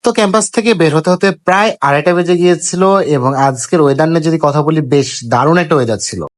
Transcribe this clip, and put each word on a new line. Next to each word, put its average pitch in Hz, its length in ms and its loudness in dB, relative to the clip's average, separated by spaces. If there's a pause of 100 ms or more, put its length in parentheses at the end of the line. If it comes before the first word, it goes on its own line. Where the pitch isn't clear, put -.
তো 233 100 0
ক্যাম্পাস 208 380 0
থেকে 226 240 0
বের 160 220 2
হতে 160 140 0
হতে 180 200 2
প্রায় 202 500 -2
আড়াইটা 147 340 0
বেজে 175 220 0
গিয়েছিল 175 600 2
এবং 139 380 0
আজকের 135 440 0
ওয়েদার 147 280 2
নিয়ে 165 120 0
যদি 160 200 -2
কথা 147 220 0
বলি, 156 180 0
বেশ 139 480 -2
দারুণ 139 300 2
একটা 165 160 0
ওয়েদার 113 260 0
ছিল। 90 240 -8 (140)